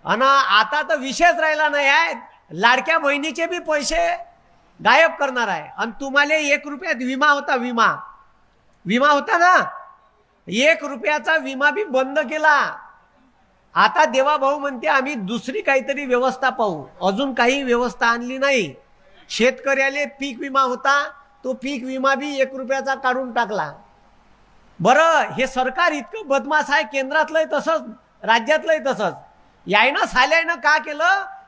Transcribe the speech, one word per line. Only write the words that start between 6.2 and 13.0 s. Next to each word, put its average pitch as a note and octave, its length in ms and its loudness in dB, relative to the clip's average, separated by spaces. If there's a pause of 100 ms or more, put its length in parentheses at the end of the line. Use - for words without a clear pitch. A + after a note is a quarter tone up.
एक D4 320 0
रुपयात D4 280 -6
विमा C4 320 0
होता, C#4+ 280 2
विमा, A#3 320 0 (1000)
विमा A#3+ 220 2
होता D4 300 2
ना, F4 180 6 (920)
एक C#4+ 380 2
रुपयाचा D4 520 -2
विमा C4+ 320 0
बी G4+ 140 -2
बंद C4+ 360 -2
केला. D4 560 2 (1000)